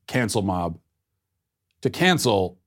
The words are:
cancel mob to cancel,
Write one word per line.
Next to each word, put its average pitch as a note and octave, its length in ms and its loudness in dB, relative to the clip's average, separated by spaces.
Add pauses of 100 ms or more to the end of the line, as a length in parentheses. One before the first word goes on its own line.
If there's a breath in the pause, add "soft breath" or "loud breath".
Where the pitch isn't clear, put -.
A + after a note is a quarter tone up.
cancel A#2+ 340 -2
mob F2+ 380 -4 (1000)
to B2+ 100 -2
cancel, A#2+ 760 2